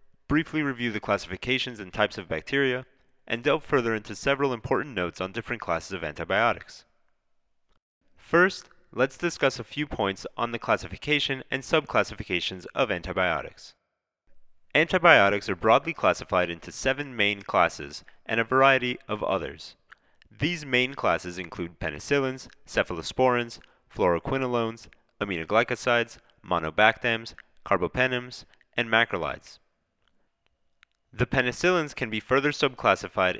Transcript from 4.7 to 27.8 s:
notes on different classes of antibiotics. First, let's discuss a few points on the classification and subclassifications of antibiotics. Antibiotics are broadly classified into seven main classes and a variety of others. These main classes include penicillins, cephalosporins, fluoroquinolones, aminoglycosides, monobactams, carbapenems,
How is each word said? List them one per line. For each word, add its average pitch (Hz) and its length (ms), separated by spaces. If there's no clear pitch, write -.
notes 90 240
on 92 100
different 113 320
classes 85 300
of 87 100
antibiotics. 92 800
First, - 520
let's 127 240
discuss - 440
a - 20
few 147 240
points 98 400
on 117 140
the 117 80
classification 131 880
and 135 140
subclassifications 101 1120
of 123 160
antibiotics. 87 840
Antibiotics 147 720
are 101 60
broadly 120 380
classified 90 580
into 85 220
seven 135 420
main 101 280
classes 85 600
and 113 140
a 113 40
variety 131 640
of 104 160
others. 78 540
These 151 300
main 127 280
classes 87 440
include 87 400
penicillins, 131 680
cephalosporins, 117 960
fluoroquinolones, 113 960
aminoglycosides, 113 1000
monobactams, 107 920
carbapenems, 123 800